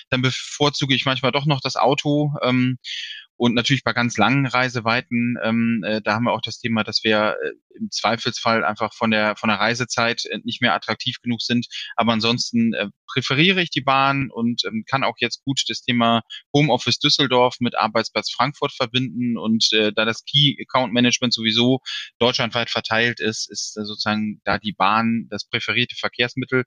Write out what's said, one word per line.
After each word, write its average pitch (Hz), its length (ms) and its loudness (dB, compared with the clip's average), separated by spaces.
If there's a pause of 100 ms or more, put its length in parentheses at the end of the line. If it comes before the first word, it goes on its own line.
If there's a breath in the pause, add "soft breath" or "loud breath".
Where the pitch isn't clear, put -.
(100)
dann 127 100 2
bevorzuge 135 760 0
ich 120 120 0
manchmal 127 260 0
doch 139 140 -2
noch 139 140 2
das - 160 -4
Auto. 147 640 2
Ähm, 127 360 0 (640 loud breath)
und 120 120 4
natürlich 127 280 0
bei 117 100 -2
ganz 120 260 -2
langen 131 280 2
Reiseweiten, 120 960 -2
ähm, 117 420 0
äh, 107 160 -2
da 104 140 0
haben 120 120 0
wir 98 60 2
auch 110 100 -2
das - 180 -10
Thema, 113 240 0
dass - 180 -4
wir, 107 400 2
äh, - 340 -10
im - 140 -8
Zweifelsfall 113 760 0
einfach 104 300 -2
von 113 160 0
der, 107 240 2
von 117 140 -4
der 101 100 2
Reisezeit, 117 680 0
äh, 107 180 -8
nicht - 160 -6
mehr 113 140 2
attraktiv 113 460 -4
genug 120 220 -4
sind. 120 240 0 (300 loud breath)
Aber 117 160 2
ansonsten, 117 600 0
äh, 104 140 -2 (220)
präferiere 165 520 2
ich 170 100 -2
die 143 100 -2
Bahn 135 500 2
und, 117 340 -2
ähm, 104 240 -6
kann 135 140 0
auch 156 160 0
jetzt - 240 -4
gut 135 240 -2
das - 160 -6
Thema 117 400 2 (320 loud breath)
Homeoffice 127 460 2
Düsseldorf 127 580 4
mit 120 180 0
Arbeitsplatz 110 540 0
Frankfurt 139 440 -2
verbinden. 123 640 -2
Und, 110 360 2
äh, 107 200 4
da 110 120 0
das 110 200 -2
Key 139 360 2
Account 123 320 0
Management 120 420 2
sowieso 117 460 2 (400 loud breath)
deutschlandweit 120 500 0
verteilt 113 480 0
ist, 110 320 -4
ist, - 260 -10
äh, 107 80 -8
sozusagen 107 600 -4
da 101 140 0
die 104 140 -8
Bahn 113 580 2
das - 180 -10
präferierte 117 480 -2
Verkehrsmittel. 123 720 -2